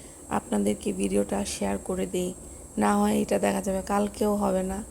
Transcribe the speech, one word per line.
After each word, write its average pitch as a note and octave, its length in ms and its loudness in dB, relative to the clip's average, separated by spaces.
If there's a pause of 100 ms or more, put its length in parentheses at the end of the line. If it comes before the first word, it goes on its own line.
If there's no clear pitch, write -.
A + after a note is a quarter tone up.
(300)
আপনাদেরকে G#3 640 0
ভিডিওটা G3+ 520 0
শেয়ার G3 320 -2
করে F#3+ 280 -4
দেই। F3+ 280 -2 (440)
না G#3 200 4
হয় G#3 240 4
এটা G#3 180 2
দেখা G3 220 2
যাবে F#3+ 200 0
কালকেও G3+ 540 0
হবে G3 280 2
না, F#3+ 260 -4